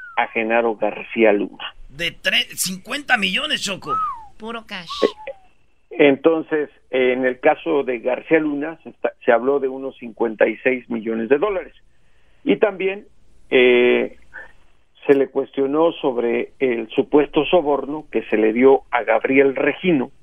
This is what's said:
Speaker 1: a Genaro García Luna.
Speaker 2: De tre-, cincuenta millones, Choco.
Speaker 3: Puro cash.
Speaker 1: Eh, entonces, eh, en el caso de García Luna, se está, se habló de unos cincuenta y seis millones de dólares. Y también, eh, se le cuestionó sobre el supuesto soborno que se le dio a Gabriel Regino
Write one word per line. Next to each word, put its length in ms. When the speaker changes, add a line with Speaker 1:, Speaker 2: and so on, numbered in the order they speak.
Speaker 1:
a 120
Genaro 480
García 560
Luna. 420
Speaker 2:
De 240
tre-, 420
cincuenta 640
millones, 460
Choco. 320
Speaker 3:
Puro 260
cash. 240
Speaker 1:
Eh, 60
entonces, 800
eh, 220
en 140
el 140
caso 420
de 160
García 400
Luna, 440
se 80
está, 220
se 80
habló 280
de 80
unos 300
cincuenta 480
y 120
seis 300
millones 400
de 100
dólares. 360
Y 120
también, 500
eh, 680
se 80
le 140
cuestionó 640
sobre 680
el 300
supuesto 540
soborno 680
que 140
se 100
le 160
dio 300
a 100
Gabriel 540
Regino 560